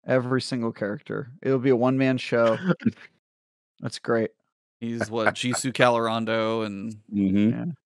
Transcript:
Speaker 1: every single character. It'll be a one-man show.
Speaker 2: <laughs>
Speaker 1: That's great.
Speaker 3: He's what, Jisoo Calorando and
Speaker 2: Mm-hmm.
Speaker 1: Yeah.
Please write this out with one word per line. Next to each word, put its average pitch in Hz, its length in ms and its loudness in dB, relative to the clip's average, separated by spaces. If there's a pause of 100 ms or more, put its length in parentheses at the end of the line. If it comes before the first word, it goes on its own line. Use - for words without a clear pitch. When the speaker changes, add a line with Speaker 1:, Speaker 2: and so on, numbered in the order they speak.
Speaker 1:
every 127 340 2
single 117 300 -4
character. 107 600 -6 (120)
It'll 135 160 2
be 131 100 2
a 127 60 6
one-man 131 420 2
show. 117 400 2 (600)
Speaker 2:
<laughs> - 640 -20
Speaker 1:
That's - 180 -10
great. 113 320 0 (480)
Speaker 3:
He's 117 320 -6
what, 110 240 0
Jisoo 127 380 -2
Calorando 113 920 2
and 104 300 -8 (180)
Speaker 2:
Mm-hmm. 101 380 4
Speaker 1:
Yeah. 117 140 -6 (200)